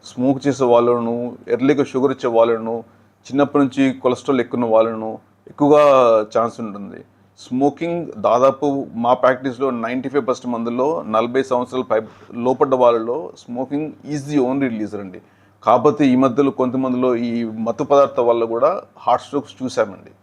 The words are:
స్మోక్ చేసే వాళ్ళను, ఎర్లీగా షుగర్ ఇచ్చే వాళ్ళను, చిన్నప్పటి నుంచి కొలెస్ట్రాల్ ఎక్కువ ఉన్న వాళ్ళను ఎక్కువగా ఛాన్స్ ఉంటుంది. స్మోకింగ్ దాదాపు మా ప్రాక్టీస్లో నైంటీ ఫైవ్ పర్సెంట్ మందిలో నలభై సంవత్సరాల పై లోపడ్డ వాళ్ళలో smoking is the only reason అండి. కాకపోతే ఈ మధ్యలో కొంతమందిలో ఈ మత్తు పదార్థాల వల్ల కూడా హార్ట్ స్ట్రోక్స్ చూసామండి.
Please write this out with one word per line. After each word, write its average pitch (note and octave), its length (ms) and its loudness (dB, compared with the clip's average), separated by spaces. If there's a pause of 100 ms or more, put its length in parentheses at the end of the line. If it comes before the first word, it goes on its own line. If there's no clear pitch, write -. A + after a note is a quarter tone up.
స్మోక్ C3 360 -2
చేసే C3+ 240 0
వాళ్ళను, A#2+ 460 4 (360)
ఎర్లీగా C3+ 420 2
షుగర్ C3+ 240 0
ఇచ్చే C3 220 -4
వాళ్ళను, A2+ 380 2 (520)
చిన్నప్పటి C#3+ 380 0
నుంచి C3+ 200 0 (200)
కొలెస్ట్రాల్ B2+ 380 0
ఎక్కువ A#2+ 180 -6
ఉన్న A#2+ 100 -2
వాళ్ళను A2 400 2 (380)
ఎక్కువగా D3 340 4 (500)
ఛాన్స్ A2+ 280 -2
ఉంటుంది. G2+ 400 -12 (400)
స్మోకింగ్ D3 600 -4 (260)
దాదాపు B2+ 400 2 (300)
మా A#2+ 180 0
ప్రాక్టీస్లో B2+ 540 0 (160)
నైంటీ B2+ 260 -6
ఫైవ్ C3 180 -2
పర్సెంట్ B2 260 -4
మందిలో A#2 340 -2 (280)
నలభై A#2+ 280 0
సంవత్సరాల B2 460 -4
పై A2 100 2 (460)
లోపడ్డ B2+ 300 2
వాళ్ళలో A#2+ 420 2 (180)
smoking C3 500 -8 (280)
is C#3+ 100 -6
the D3 160 0
only C3 300 0
reason G#2 340 -6
అండి. F#2 180 -16 (420)
కాకపోతే C#3+ 440 4
ఈ B2+ 160 4
మధ్యలో C3+ 280 0 (100)
కొంతమందిలో B2+ 480 -2 (200)
ఈ - 20 -6 (280)
మత్తు A#2 240 -4
పదార్థాల C3+ 420 2
వల్ల A#2 200 2
కూడా A#2 280 0 (240)
హార్ట్ - 280 -2
స్ట్రోక్స్ - 300 -8
చూసామండి. A2 560 -6 (120)